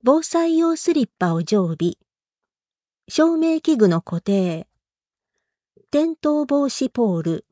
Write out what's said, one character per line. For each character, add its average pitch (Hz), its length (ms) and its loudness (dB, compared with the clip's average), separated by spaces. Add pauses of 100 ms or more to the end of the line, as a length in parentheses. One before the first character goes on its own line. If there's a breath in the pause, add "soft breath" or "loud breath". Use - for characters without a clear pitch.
防 285 200 4
災 330 360 0
用 330 180 2
ス - 160 -2
リ 285 140 0
ッ - 20 -16 (100)
パ 170 160 0
を 170 80 -2
常 175 360 0
備。 170 160 -2 (1120)
照 330 280 2
明 320 240 0
器 311 160 0
具 214 120 4
の 170 140 0
固 - 180 -8
定。 185 460 -2 (1200)
転 311 200 2
倒 302 360 -2
防 285 220 0
止 - 220 -4
ポ 214 280 0
ー 160 40 -4
ル。 165 300 -4